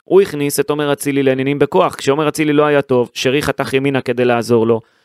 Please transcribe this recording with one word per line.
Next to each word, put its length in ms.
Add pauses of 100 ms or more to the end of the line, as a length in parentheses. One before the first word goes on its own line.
הוא 180
הכניס 380
את 100
עומר 220
אצילי 300
לעניינים 360
בכוח, 360
כשעומר 340
אצילי 240
לא 140
היה 160
טוב, 320
שרי 280
חתך 320
ימינה 260
כדי 240
לעזור 420
לו, 140 (240)